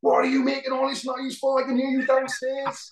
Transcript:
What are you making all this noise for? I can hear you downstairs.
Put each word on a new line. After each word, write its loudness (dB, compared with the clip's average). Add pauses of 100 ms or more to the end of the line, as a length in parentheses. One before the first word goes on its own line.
What 4
are 2
you 2
making 0
all 0
this -6
noise -6
for? 2
I -2
can -2
hear 2
you 0
downstairs. -2